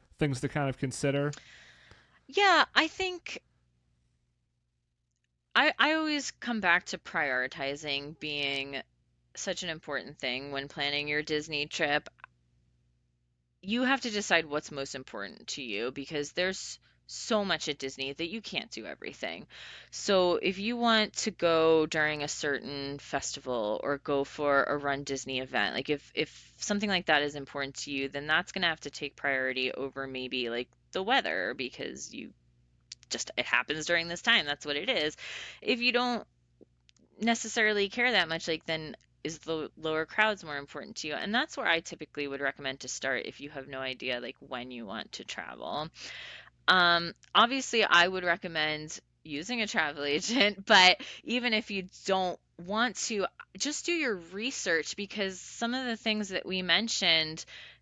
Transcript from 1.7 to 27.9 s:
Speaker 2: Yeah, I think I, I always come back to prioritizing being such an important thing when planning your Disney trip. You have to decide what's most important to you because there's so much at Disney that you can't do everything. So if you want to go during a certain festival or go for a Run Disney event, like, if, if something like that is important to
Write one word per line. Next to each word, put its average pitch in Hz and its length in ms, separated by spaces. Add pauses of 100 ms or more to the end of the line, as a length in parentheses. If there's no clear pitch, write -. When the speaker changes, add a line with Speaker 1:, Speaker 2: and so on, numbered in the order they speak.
Speaker 2:
Yeah, 359 380 (100)
I 311 140
think 359 520 (2250)
I, 277 240
I 294 160
always 302 380
come 226 280
back 180 260
to 180 120
prioritizing 143 1200
being 139 640 (520)
such - 280
an 180 80
important 143 480
thing 135 340
when 139 160
planning 147 400
your 147 140
Disney 151 440
trip. 151 420 (1500)
You 226 220
have 262 180
to 240 80
decide 180 360
what's 147 240
most 139 240
important 104 540
to 143 140
you 113 280
because 143 420
there's - 460 (320)
so - 320
much 170 260
at 143 100
Disney 135 340
that 165 160
you 208 140
can't - 280
do 110 160
everything. 85 600 (440)
So 185 520
if 185 160
you 226 180
want 226 380
to - 160
go 160 560
during 151 360
a 147 60
certain 139 720
festival 123 840
or 139 140
go 139 280
for 143 400
a 147 120
Run 143 280
Disney 135 360
event, 123 340
like, 135 140
if, 147 260
if - 440
something 208 300
like 185 180
that 151 160
is 147 120
important 139 420
to - 140